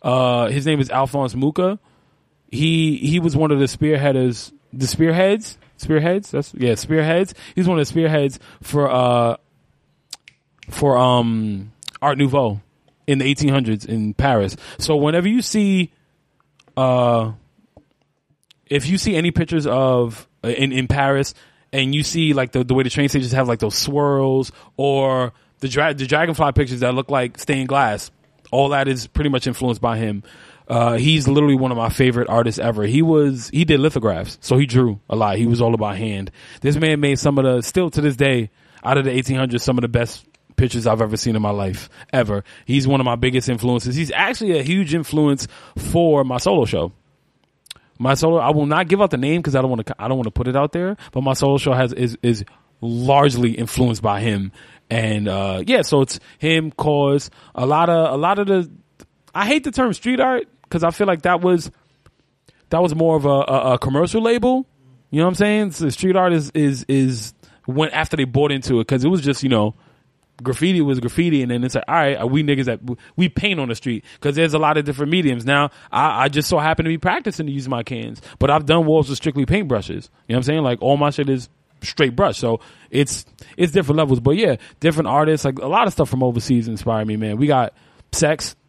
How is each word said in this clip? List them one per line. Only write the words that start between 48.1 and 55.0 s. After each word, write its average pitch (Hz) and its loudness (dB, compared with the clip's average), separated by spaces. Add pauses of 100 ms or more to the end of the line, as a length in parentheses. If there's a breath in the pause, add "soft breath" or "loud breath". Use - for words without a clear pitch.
solo, 165 2
I 135 2
will 151 2
not 156 0
give 196 2
out 185 2
the 147 -2
name 147 0
'cause 143 -2
I 131 2
don't 131 0
wanna, 113 -4 (160)
I 107 -6
don't 131 0
wanna 113 -4
put 123 -2
it 127 -2
out 143 0
there, 185 -4 (160 loud breath)
but 131 -2
my 135 0
solo 139 2
show 131 0
has, 123 0
is, 120 -4
is 113 0 (360 soft breath)
largely 120 2
influenced 117 -2
by 101 0
him. 101 -2 (400 loud breath)
And, 107 -2